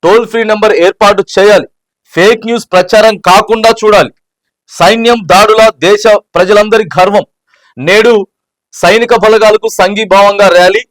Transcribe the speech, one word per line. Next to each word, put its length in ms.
టోల్ 240
ఫ్రీ 180
నంబర్ 320
ఏర్పాటు 480
చేయాలి. 280
ఫేక్ 320
న్యూస్ 260
ప్రచారం 460
కాకుండా 520
చూడాలి. 400
సైన్యం 560
దాడుల 540
దేశ 240
ప్రజలందరి 500
గర్వం. 240
నేడు 480
సైనిక 420
బలగాలకు 540
సంఘీభావంగా 800
ర్యాలీ. 320